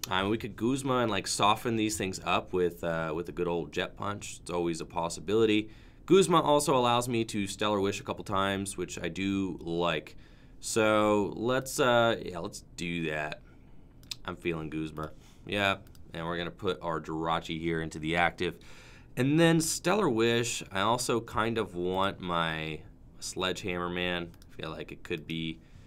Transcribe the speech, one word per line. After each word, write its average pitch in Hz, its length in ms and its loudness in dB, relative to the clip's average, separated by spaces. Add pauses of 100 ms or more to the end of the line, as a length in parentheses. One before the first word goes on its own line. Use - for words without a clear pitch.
I 95 140 0
mean, 98 80 0
we 117 80 2
could 110 180 -8
Guzma 127 460 2
and, 113 80 2
like, 98 160 -2
soften 113 500 2
these 107 200 0
things 95 280 -4
up 90 280 0
with, 87 320 0
uh, 82 300 -2
with 85 140 -4
a 82 40 -10
good 85 160 -2
old 82 240 -2
Jet - 240 -4
Punch. 101 440 -8
It's - 100 -12
always 85 300 0
a 80 40 -6
possibility. 104 840 2 (360)
Guzma 165 360 6
also 147 340 4
allows 120 320 4
me 117 160 2
to 101 240 -2
Stellar 104 320 0
Wish 101 200 0
a - 40 -14
couple 92 180 -6
times, 98 540 -2
which 90 240 -6
I 87 80 -4
do 95 520 -2
like. 85 560 0 (440)
So, 107 760 4
let's, 127 460 -2
uh, 117 440 6
yeah, 87 140 -8
let's 101 240 -8 (140)
do 85 340 -2
that. 76 320 -4 (840)
I'm 90 120 -6
feeling 80 340 -4
Guzma. 78 400 -6 (340)
Yeah, 98 320 0 (360)
and 82 120 -8
we're 85 120 -4
gonna 85 160 -4
put - 300 -2
our 80 180 -2
Jirachi 82 600 -2
here 82 200 0
into 80 180 -6
the 78 180 -2
active. 85 420 0 (580)
And 143 220 2
then 165 220 6
Stellar 180 480 0
Wish, 117 540 2 (100)
I 95 80 -2
also 117 400 2
kind 113 360 -2
of 92 180 -2
want 92 460 0
my 80 600 -2 (400)
Sledgehammer 90 680 -2
Man. 87 440 -2 (200)
I - 80 -18
feel 80 100 -8
like 80 220 -10
it - 120 -14
could 78 220 -6
be, 80 340 -4 (260)